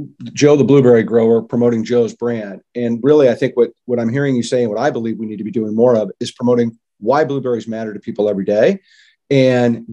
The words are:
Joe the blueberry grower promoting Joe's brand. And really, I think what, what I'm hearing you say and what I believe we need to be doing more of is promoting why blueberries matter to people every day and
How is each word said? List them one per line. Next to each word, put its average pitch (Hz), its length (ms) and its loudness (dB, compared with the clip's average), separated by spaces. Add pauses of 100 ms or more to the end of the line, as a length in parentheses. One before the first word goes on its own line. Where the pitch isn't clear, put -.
(320)
Joe 147 240 4
the 135 80 4
blueberry 120 400 4
grower 113 360 2
promoting 120 440 -2
Joe's 120 300 0
brand. 110 480 -8 (120)
And 120 280 -4
really, 143 260 4
I 117 60 2
think 131 220 -4
what, - 140 2 (140)
what 120 160 -4
I'm 117 80 -2
hearing 139 260 -2
you 120 80 -2
say 123 200 -2
and 113 100 -2
what 107 80 -6
I 143 100 -2
believe 113 280 -6
we 110 80 -8
need 107 120 -10
to 95 60 -10
be 101 80 -10
doing 107 220 -4
more 120 220 4
of 104 220 -2
is 117 140 -10
promoting 120 460 -2 (200)
why 135 260 0
blueberries 127 440 -6
matter 110 260 -8
to 104 60 -14
people 107 280 -4
every 98 160 -2
day 120 360 2 (500)
and 123 600 2